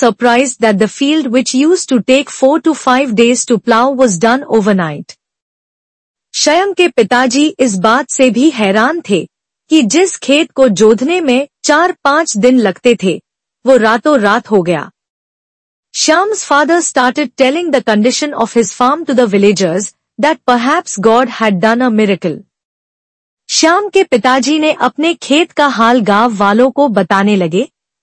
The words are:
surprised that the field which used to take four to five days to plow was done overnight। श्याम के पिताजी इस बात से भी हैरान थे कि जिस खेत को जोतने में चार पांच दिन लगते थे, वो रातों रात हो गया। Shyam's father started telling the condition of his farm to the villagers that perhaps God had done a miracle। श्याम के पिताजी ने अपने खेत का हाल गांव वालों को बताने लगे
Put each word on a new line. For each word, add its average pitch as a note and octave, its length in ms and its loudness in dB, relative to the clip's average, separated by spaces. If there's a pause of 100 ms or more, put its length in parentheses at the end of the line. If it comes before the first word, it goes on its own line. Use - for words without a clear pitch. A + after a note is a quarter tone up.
surprised A#3+ 580 0
that G#3+ 180 0
the G#3 200 -2
field C#4+ 280 -2
which B3+ 400 0
used F4 260 0
to A3 100 0
take C4 260 0
four C#4 380 0
to D#4 80 0
five C4 340 0
days A#3 420 0
to G#3 80 2
plow B3 400 0
was G#3 200 2
done A#3+ 240 0
overnight। F#3+ 760 -2 (1160)
श्याम F4+ 380 0
के F4 140 0
पिताजी B3+ 600 0 (120)
इस A#3+ 160 0
बात A3+ 340 0
से C4 200 2
भी B3 200 2
हैरान A3+ 600 -2
थे F3 180 -2 (420)
कि D#4 140 4
जिस D#4+ 340 0
खेत D4 340 -2
को C4 160 2
जोतने A3+ 540 2
में C4+ 260 -2 (160)
चार E4 280 2 (120)
पांच D4 340 -2
दिन B3+ 200 4
लगते G#3+ 460 0
थे, F3+ 180 -4 (440)
वो B3+ 120 4
रातों A#3 420 2
रात G#3+ 320 -2
हो G3+ 100 2
गया। E3 300 -4 (1040)
Shyam's F#4 560 -2
father D4+ 420 0
started B3+ 420 -2
telling C#4+ 360 -2
the B3+ 160 0
condition A#3+ 460 0
of - 240 -4
his - 240 -2
farm D4 280 0
to C4 60 -2
the A#3+ 120 2
villagers G3 680 0 (260)
that D#4 160 0 (120)
perhaps A#3 500 -2
God A3+ 300 2
had A3 220 -2
done A3 300 0
a B3+ 80 0
miracle। G3+ 500 -2 (1120)
श्याम F4+ 400 0
के F#4+ 140 2
पिताजी C4 560 0
ने D4+ 140 0
अपने D#4 400 -2
खेत D#4+ 380 -2
का D4 160 0
हाल A#3 340 2
गांव G#3 340 0
वालों G#3+ 360 2
को C#4+ 160 0
बताने G3 480 0
लगे F#3 340 -2 (340)